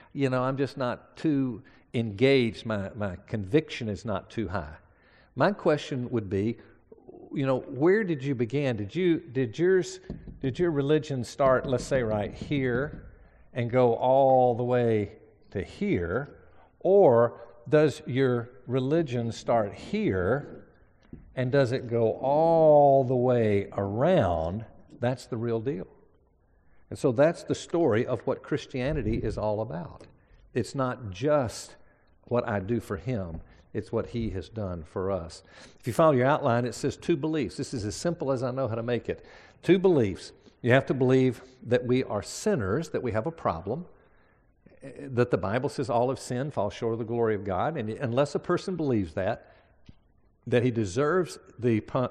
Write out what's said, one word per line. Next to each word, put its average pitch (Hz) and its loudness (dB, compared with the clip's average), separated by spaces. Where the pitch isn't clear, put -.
"You 139 -2
know, 127 -2
I'm 131 -2
just 135 -4
not 123 -8
too 135 -2
engaged, 117 2
my, 101 -4
my 98 -4
conviction 113 -2
is 98 -6
not 101 -6
too 104 -4
high." 82 -8
My 151 2
question 147 -2
would 107 -2
be, 104 0
you 135 -2
know, 131 0
where 175 2
did 160 -2
you 143 -2
begin? 127 -2
Did 101 -8
you, 170 2
did 123 -6
yours, 180 0
did 127 -4
your 175 2
religion 143 0
start, 131 2
let's 127 -2
say, 131 0
right 107 -2
here 135 -4
and 120 -4
go 123 4
all 127 4
the 120 -2
way 117 2
to 98 -4
here? 117 -4
Or 139 6
does 151 4
your 123 0
religion 127 -2
start 107 0
here 131 -2
and 127 -2
does 135 4
it 120 -4
go 117 2
all 147 6
the 127 0
way 117 2
around? 101 0
That's 123 -4
the 123 -8
real 117 -2
deal. 147 -6
And 104 -12
so 139 2
that's 147 2
the - -4
story 123 0
of 127 -4
what - -4
Christianity 131 -4
is 107 -4
all 107 -2
about. 127 -10
It's 127 -4
not 127 -4
just 123 -2
what 120 -2
I 101 0
do 104 -2
for - -6
him, 90 -6
it's 104 -8
what 110 -2
he 113 -6
has 90 -8
done 90 -8
for 95 -6
us. 85 -6
If - -14
you 117 -2
follow 160 4
your 127 4
outline, 127 2
it 113 -6
says - -6
two 170 -2
beliefs. 151 -4
This 131 -8
is 107 -4
as 104 -6
simple 165 -4
as 123 -2
I 127 -2
know 131 -2
how 113 -4
to 113 -4
make 117 -4
it. - -10
Two 180 6
beliefs. 143 2
You 120 4
have 135 4
to 170 0
believe 127 2
that 123 0
we 127 2
are 104 -4
sinners, 147 -2
that - -4
we 117 -2
have 110 -2
a 165 -6
problem, 120 -4
that 123 -2
the 120 0
Bible 117 -2
says 135 -6
all 120 2
have 131 -4
sinned, 131 -6
fall 104 -2
short 113 -6
of 113 -6
the 120 -6
glory 113 0
of 98 -6
God. 101 -2
And 110 -6
unless 127 -2
a 190 -2
person 180 -4
believes 120 0
that, 98 -4
that 120 2
he 127 2
deserves 127 0
the 113 2
pu-, 123 -2